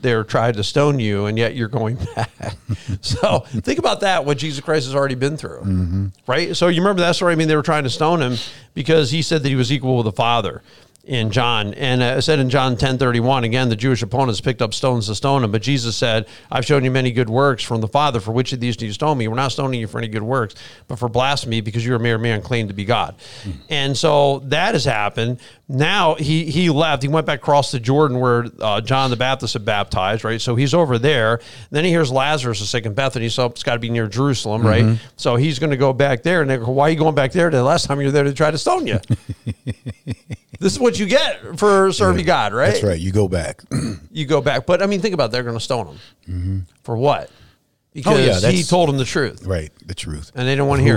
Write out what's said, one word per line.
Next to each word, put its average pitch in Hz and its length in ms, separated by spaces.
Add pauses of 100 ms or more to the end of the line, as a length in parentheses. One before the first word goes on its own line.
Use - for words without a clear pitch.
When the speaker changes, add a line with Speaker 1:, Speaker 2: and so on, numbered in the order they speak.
Speaker 1:
there 117 200
tried 117 320
to 101 80
stone 143 380
you, 104 260
and 110 100
yet 113 200
you're 120 100
going 113 300
<laughs> - 180
back." - 160 (720)
So - 480
think 262 320
about 214 200
that, 185 240
what 143 140
Jesus 139 240
Christ 156 240
has 135 80
already 139 220
been 143 200
through, - 260
Speaker 2:
Mm-hmm. 92 440 (220)
Speaker 1:
right? 165 280
So 175 120
you 170 120
remember 190 220
that 170 140
story? 175 160
I - 40
mean, 160 120
they 156 80
were 147 60
trying 151 220
to 123 60
stone 156 320
him 127 140 (380)
because 151 360
he 160 120
said 156 200
that 143 60
he 135 80
was 127 160
equal 127 240
with 117 100
the 101 60
Father 117 500 (400)
in 110 280
John. 113 440
And, 127 280
uh, 123 160
it 131 40
said 156 180
in 127 100
John 131 260
ten 131 220
thirty-one, 123 440
again, 123 260
the 113 80
Jewish 123 260
opponents 117 380
picked 123 220
up 110 100
stones 120 360
to 107 80
stone 139 260
him. 107 80
But 107 120
Jesus 117 340
said, 113 300 (260)
"I've 127 120
shown 139 200
you 127 80
many 127 180
good 117 180
works 127 360
from 117 160
the 107 80
Father. 139 320
For 104 100
which 120 220
of 123 80
these 120 160
do 117 100
you 104 60
stone 151 260
me? 113 80
We're 110 80
not 131 160
stoning 131 300
you 110 80
for 120 100
any 117 100
good 107 140
works, 117 320 (320)
but 127 140
for 123 80
blasphemy, 120 540
because 113 220
you're 123 120
a 110 40
mere 117 180
man 113 240
claimed 113 260
to 98 80
be 101 80
God." 110 320 (260)
Speaker 2:
Hmm. 101 80 (200)
Speaker 1:
And 139 280
so 143 460
that 165 300
has 135 100
happened. 117 560 (280)
Now 156 460
he, 156 340
he 165 220
left. 147 320
He 143 60
went 156 180
back 151 140
across 143 320
the 131 80
Jordan 131 400
where, 120 260 (140)
uh, 107 200
John 131 300
the 120 60
Baptist 127 380
had 107 100
baptized, 101 580
right? 113 180
So 120 140
he's 127 200
over 151 220
there. 117 440 (320)
Then 151 100
he 180 80
hears 160 220
Lazarus 131 480
is 107 100
sick 117 160
in 104 80
Bethany, 127 340
so 123 180
it's - 180
gotta 120 160
be 117 100
near 117 160
Jerusalem, 113 580
right? 110 200
Speaker 2:
Mm-hmm. 113 200 (120)
Speaker 1:
So 123 180
he's 135 240
gonna 147 180
go 131 160
back 131 300
there. 175 200
And 135 80
they 131 80
go, 113 120
"Why 139 160
are 160 40
you 165 80
going 156 180
back 135 160
there? 170 180
The 127 140
last 160 220
time 139 140
you 139 60
were 135 60
there, 147 120
they 143 80
tried 151 200
to 156 60
stone 359 300
you." 107 160
Speaker 2:
<laughs> - 720 (840)
Speaker 1:
This 190 140
is - 80
what 240 180
you 208 60
get 220 540
for 196 340
serving 185 280
Speaker 2:
Yeah, 160 60 (220)
Speaker 1:
God, 98 60
right? 147 180
Speaker 2:
that's - 100
right. 92 160
You 92 140
go 101 160
back. 80 420
<clears throat> 107 400
Speaker 1:
You 156 140
go 143 160
back. 127 240
But, 175 180
I 196 40
mean, 196 160
think 208 100
about 143 140
it. 107 60
They're 123 100
gonna 117 180
stone 113 280
him. 71 80 (300)
Speaker 2:
Mm-hmm. 92 320 (240)
Speaker 1:
For 117 140
what? 120 320 (800)
Speaker 2:
Oh, 151 100
yeah, 131 100
Speaker 1:
Because 95 180
he 185 120
Speaker 2:
that's 175 120
Speaker 1:
told 175 200
them 139 80
the 131 80
truth. - 400
Speaker 2:
Right, 87 260 (140)
the 87 100
truth. 76 400
Speaker 1:
And 127 140
they 135 40
didn't 139 160
wanna 139 120
Speaker 2:
Who 135 80
Speaker 1:
hear 110 80